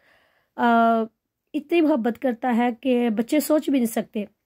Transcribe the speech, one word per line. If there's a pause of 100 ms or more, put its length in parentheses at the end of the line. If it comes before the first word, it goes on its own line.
(560)
अ, (880)
इतनी
मोहब्बत
करता
है
कि
बच्चे
सोच
भी
नहीं
सकते, (180)